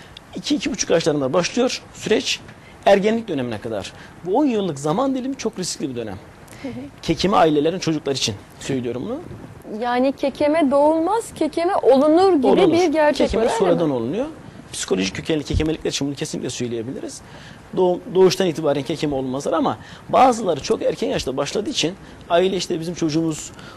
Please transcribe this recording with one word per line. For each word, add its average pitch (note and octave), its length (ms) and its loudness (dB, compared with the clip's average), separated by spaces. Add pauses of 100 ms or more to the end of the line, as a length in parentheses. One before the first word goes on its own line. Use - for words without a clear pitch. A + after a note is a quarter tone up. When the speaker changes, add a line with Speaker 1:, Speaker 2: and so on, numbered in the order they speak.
(360)
Speaker 1:
İki, C#4+ 180 -4
iki C#4+ 160 -2
buçuk - 200 -4
yaşlarında D3+ 420 2
başlıyor F#3 500 0 (120)
süreç, - 460 -2 (460)
ergenlik G#3 420 4
dönemine B2 320 -4
kadar. G#2+ 320 -8 (320)
Bu F#3 140 0
on D#4 60 4
yıllık G3+ 340 -2
zaman G3+ 360 0
dilimi C4 220 -6
çok - 220 -6
riskli D#3+ 320 -6
bir B2 60 -10
dönem. G#2+ 220 -8 (440)
Speaker 2:
Hı C#4 60 -10
hı. A#3 40 -10 (300)
Speaker 1:
Kekeme F3 340 0
ailelerin D#3+ 420 4
çocuklar D3 360 -2
için A#2 200 -4 (260)
söylüyorum B2 440 -4
bunu. B3 160 -8 (640)
Speaker 2:
Yani B3 300 0
kekeme D4 580 2
doğulmaz, D#4+ 640 2
kekeme E4+ 420 -2
olunur D4+ 560 6
gibi C4+ 140 4
Speaker 1:
Olunur. E4 260 6
Speaker 2:
bir E4+ 160 4
gerçek D4 380 4
Speaker 1:
Kekeme A3 180 0
Speaker 2:
var, - 60 2
öyle A4+ 40 0
mi? A4+ 40 0
Speaker 1:
sonradan E3+ 320 2
olunuyor. C#3 360 -2 (460)
Psikolojik F#3+ 440 -2
kökenli D#3 280 -2
kekemelikler D#3 460 -2
için C#3+ 160 -4
bunu C#3+ 100 -6
kesinlikle - 340 -6
söyleyebiliriz. B2 680 -8 (560)
Doğ-, F3+ 240 2 (140)
doğuştan F#3 320 4
itibaren D3 360 0
kekeme D3 320 -4
olmazlar C3 380 -4
ama A3 260 0 (300)
bazıları G#3+ 540 4
çok - 200 -2
erken F#3 260 -2
yaşta D3+ 280 -4
başladığı C#3+ 340 -4
için F3+ 240 -2 (360)
aile F#3+ 260 2
işte F3 240 -4
bizim E3 140 -6
çocuğumuz D#3+ 580 -2 (240)